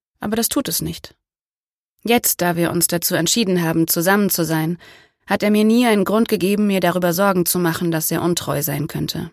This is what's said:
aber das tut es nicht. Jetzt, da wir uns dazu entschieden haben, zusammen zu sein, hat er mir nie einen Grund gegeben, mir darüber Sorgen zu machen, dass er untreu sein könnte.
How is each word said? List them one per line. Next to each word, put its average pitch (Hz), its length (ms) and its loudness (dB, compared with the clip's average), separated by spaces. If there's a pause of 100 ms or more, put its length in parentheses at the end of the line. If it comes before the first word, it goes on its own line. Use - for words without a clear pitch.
(200)
aber 208 160 -6
das 220 140 -2
tut - 180 -2
es 165 140 -4
nicht. 160 340 -10 (880)
Jetzt, - 380 0
da 175 140 0
wir 170 160 0
uns 170 160 0
dazu 175 280 -2
entschieden 180 460 0
haben, 165 260 0
zusammen 190 420 2
zu 170 160 -2
sein, 160 320 -2 (480)
hat 196 160 -2
er 208 100 2
mir 214 120 4
nie 226 220 4
einen 208 200 2
Grund 220 220 2
gegeben, 202 400 0
mir 190 140 0
darüber 175 320 2
Sorgen 185 320 2
zu - 140 -2
machen, 170 320 0
dass 160 200 -2
er 165 100 -2
untreu 147 400 -2
sein 147 260 -4
könnte. 156 460 -6